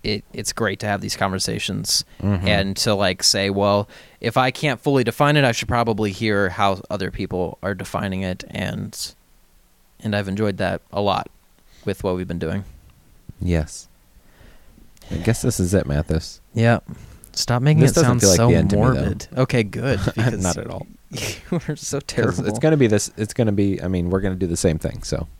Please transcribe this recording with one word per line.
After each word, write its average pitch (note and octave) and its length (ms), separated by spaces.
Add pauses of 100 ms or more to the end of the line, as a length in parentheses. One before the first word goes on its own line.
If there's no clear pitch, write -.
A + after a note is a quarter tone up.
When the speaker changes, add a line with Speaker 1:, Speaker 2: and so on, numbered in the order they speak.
Speaker 1:
it, G#2+ 300
it's - 200
great G#2 280
to A2 60
have G2+ 140
these G#2 160
conversations G2 880 (180)
Speaker 2:
Mm-hmm. F#2+ 260
Speaker 1:
and G2 300
to, A2 160
like, F#2+ 280
say, G2 280
"Well, G2+ 380 (320)
if A2+ 160
I C3 140
can't C3 300
fully C#3 240
define C#3+ 320
it, C#3+ 80
I A#2+ 80
should A2+ 160
probably A2+ 440
hear G2+ 380
how G2 380
other F#2+ 220
people F2+ 520
are G2 120
defining F#2+ 480
it." F#2 280
And, - 640 (840)
and G#2+ 140
I've G2+ 140
enjoyed G2+ 300
that F#2+ 240 (100)
a - 80
lot G2+ 280 (560)
with G2 200
what F#2 120
we've F2+ 120
been E2+ 100
doing. F2+ 260 (760)
Speaker 2:
Yes. E2+ 480 (1200)
I - 60
guess A2 260
this B2 160
is F#2 160
it, G2 120
Mathis. D#2 540 (140)
Speaker 1:
Yeah. A2+ 260 (520)
Stop A#2+ 300
making D3+ 180
Speaker 2:
This C#3 120
Speaker 1:
it - 40
Speaker 2:
doesn't D3 120
Speaker 1:
sound A#2+ 120
Speaker 2:
feel G2+ 100
like F2+ 60
Speaker 1:
so A#2 120
Speaker 2:
the A#2 80
end D#2+ 140
to G2+ 60
me, G#2 60
though. B2+ 120
Speaker 1:
morbid. G2+ 420
Okay, B2+ 260
good, A#2 460
Speaker 2:
<laughs> - 60
Speaker 1:
because A#2+ 280
Speaker 2:
Not F3+ 160
at - 100
all. - 180 (120)
Speaker 1:
<laughs> - 120
you - 580
are D3+ 80
so - 220
Speaker 2:
'Cause C#3 80
Speaker 1:
terrible. - 400
Speaker 2:
it's G#2 120
gonna D#3 180
be C3+ 120
this, G#2 280
it's G#2+ 180
gonna A2 180
be, G2+ 300
I F2 60
mean, F2+ 220
we're F#2+ 100
gonna F#2+ 160
do F#2 100
the E2+ 100
same E2 220
thing, - 240
so. - 240 (140)